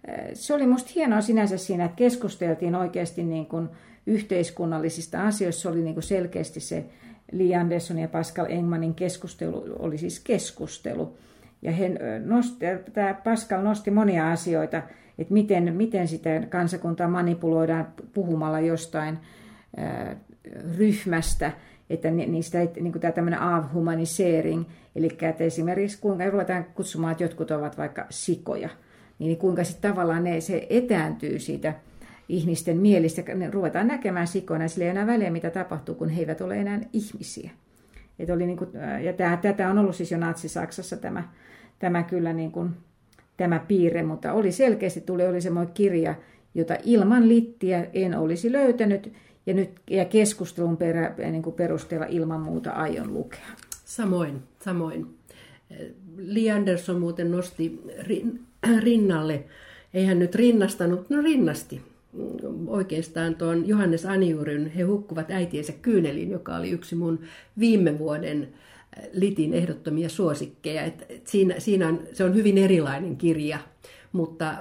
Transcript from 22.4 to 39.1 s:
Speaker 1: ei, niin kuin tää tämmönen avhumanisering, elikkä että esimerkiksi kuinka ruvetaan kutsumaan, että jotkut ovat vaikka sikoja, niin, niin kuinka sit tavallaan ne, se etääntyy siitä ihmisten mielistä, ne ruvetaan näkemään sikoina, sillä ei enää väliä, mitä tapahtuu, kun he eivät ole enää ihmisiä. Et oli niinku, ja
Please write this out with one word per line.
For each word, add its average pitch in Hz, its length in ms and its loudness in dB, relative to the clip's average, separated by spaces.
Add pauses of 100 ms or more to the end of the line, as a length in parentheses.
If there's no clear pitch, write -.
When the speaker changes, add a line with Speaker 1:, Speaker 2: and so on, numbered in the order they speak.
Speaker 1:
ei, 170 140 2
niin 170 160 -4
kuin 165 100 -6
tää 165 100 0
tämmönen 170 280 0
avhumanisering, 165 1200 0 (320)
elikkä 165 340 0
että 160 140 -2
esimerkiksi 180 580 0
kuinka 196 280 0
ruvetaan 185 440 0
kutsumaan, 165 380 -2
että 165 120 -2
jotkut 165 280 -4
ovat 147 260 -4
vaikka 151 320 -8
sikoja, - 600 -4 (500)
niin, 156 80 -4
niin 165 100 0
kuinka 180 260 0
sit - 180 -6
tavallaan 175 420 0
ne, 170 180 0
se 180 280 -4
etääntyy 156 720 0
siitä 139 340 -4 (560)
ihmisten 170 480 0
mielistä, 175 440 6 (140)
ne 180 160 -4
ruvetaan 190 360 0
näkemään 185 400 -2
sikoina, 165 400 -2
sillä 175 180 -2
ei 175 40 2
enää 196 180 0
väliä, 220 240 2
mitä 165 180 -2
tapahtuu, 165 460 -6
kun 160 140 -2
he 165 120 0
eivät 160 200 -4
ole 185 140 -4
enää 202 240 -2 (140)
ihmisiä. - 580 -8 (680)
Et 170 100 -4
oli 175 160 0
niinku, 180 220 -4 (360)
ja 175 100 -2